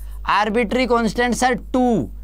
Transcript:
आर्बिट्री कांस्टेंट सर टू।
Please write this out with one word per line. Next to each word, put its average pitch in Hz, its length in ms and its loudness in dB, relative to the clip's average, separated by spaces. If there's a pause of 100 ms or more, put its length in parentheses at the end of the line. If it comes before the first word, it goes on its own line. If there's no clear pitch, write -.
(300)
आर्बिट्री 214 580 2
कांस्टेंट 233 480 2
सर 254 180 2 (200)
टू। 240 360 2 (140)